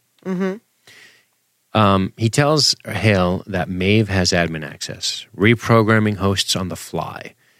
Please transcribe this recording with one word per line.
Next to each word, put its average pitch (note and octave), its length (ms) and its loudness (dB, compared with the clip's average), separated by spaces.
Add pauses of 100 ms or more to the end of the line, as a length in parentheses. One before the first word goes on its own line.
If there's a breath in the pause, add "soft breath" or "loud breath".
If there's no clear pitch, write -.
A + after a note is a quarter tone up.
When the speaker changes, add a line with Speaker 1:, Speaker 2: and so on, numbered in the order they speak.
(260)
Speaker 1:
Mm-hmm. F#3+ 320 -4 (1200 soft breath)
Speaker 2:
Um, G2 400 2
he A2+ 100 2
tells D3 560 2
Hale F#2 640 0
that F#2 240 -4
Maeve G2 400 2
has F#2 220 0
admin E2 380 0
access, - 640 -10
reprogramming A2 840 2
hosts F#2+ 360 -2
on F#2 140 -6
the E2 80 -10
fly. - 580 -10 (260)